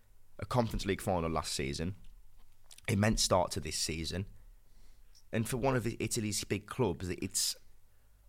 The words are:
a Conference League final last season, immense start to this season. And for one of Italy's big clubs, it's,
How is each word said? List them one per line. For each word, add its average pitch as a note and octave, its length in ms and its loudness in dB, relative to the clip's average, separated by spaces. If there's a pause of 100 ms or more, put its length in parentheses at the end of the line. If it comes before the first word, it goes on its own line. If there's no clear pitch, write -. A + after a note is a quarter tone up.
(400)
a - 60 -6
Conference A#2 400 2
League F#2+ 160 2
final E2+ 300 2
last D#2 220 0
season, D#2+ 420 -2 (920)
immense G#2+ 360 6
start F#2 280 6
to - 80 -2
this D#2+ 160 -4
season. E2 500 -2 (1080)
And A2 160 0
for C3+ 80 0
one C3 180 4
of A#2 120 2 (120)
Italy's G#2+ 440 0
big G#2 240 -2
clubs, F2+ 420 0
it's, - 460 0 (720)